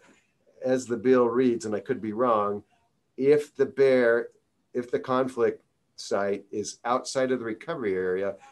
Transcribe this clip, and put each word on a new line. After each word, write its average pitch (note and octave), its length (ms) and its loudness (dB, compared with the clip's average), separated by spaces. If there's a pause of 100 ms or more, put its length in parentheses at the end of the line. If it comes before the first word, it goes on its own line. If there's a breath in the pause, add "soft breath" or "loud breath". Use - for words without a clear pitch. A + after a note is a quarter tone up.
(640 soft breath)
as B2+ 220 0
the A#2 100 -2
bill B2 300 4
reads, A#2 400 2
and G#2+ 100 -4
I F#2+ 60 -4
could F#2 200 -4
be G#2+ 120 -6
wrong, G#2+ 500 0 (540)
if D3 380 2
the C3+ 100 2
bear B2+ 640 2 (440)
if B2 180 -6
the C3+ 80 -2
conflict B2+ 640 -2 (320)
site G2+ 560 -4
is G#2 340 -8
outside B2+ 460 -2
of B2+ 80 -2
the A2+ 60 -10
recovery A2+ 480 -6
area, F#2 420 -2 (160 loud breath)